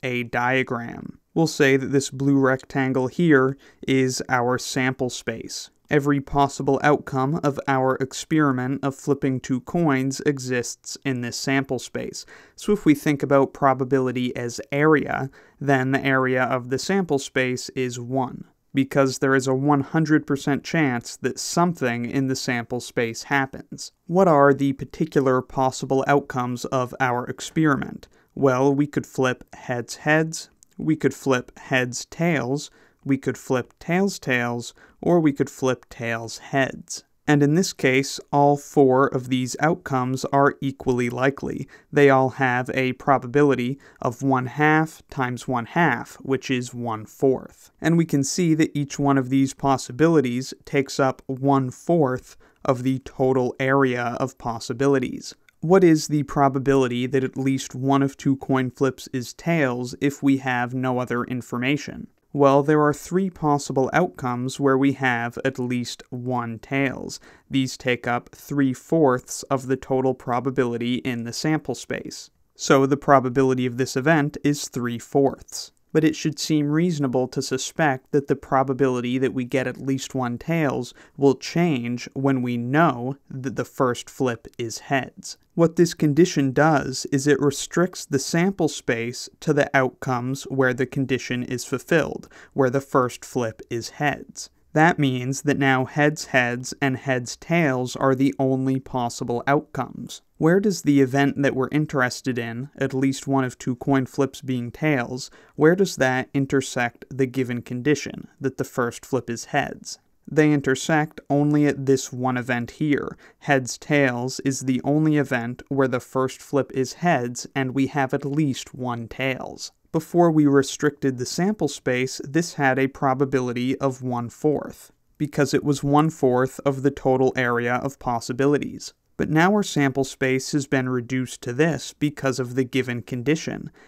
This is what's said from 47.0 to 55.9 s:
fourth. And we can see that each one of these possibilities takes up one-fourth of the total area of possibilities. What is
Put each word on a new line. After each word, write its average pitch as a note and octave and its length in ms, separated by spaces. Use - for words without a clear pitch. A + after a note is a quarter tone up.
fourth. - 640
And E3 160
we E3 100
can C#3 180
see E3 300
that D#3 220
each C#3+ 220
one C#3 200
of B2 100
these C3+ 260
possibilities C3+ 1000
takes - 340
up C3 280
one-fourth C3+ 1120
of B2 180
the C3 180
total B2+ 600
area B2+ 580
of B2+ 200
possibilities. B2 920
What F#3 240
is D#3+ 240